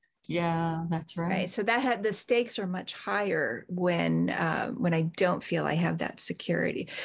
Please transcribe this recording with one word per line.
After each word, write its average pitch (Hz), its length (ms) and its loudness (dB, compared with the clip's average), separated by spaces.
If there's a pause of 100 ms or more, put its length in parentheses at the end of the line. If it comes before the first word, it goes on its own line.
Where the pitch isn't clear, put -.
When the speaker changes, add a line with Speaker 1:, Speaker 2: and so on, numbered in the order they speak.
(280)
Speaker 1:
Yeah, 165 640 0
that's 160 260 -4
right. 170 140 -2
Speaker 2:
Right. 180 200 0
So 214 140 -2
that 233 180 2
had, 233 220 0
the 214 80 0
stakes 240 480 2
are 196 80 -2
much 185 240 -4
higher 170 800 -2
when, 170 600 2
uh, 160 420 0
when 170 220 0
I 160 100 4
don't 170 380 0
feel 156 240 -2
I 147 100 0
have 165 240 2
that - 200 -4
security. - 680 -2 (160)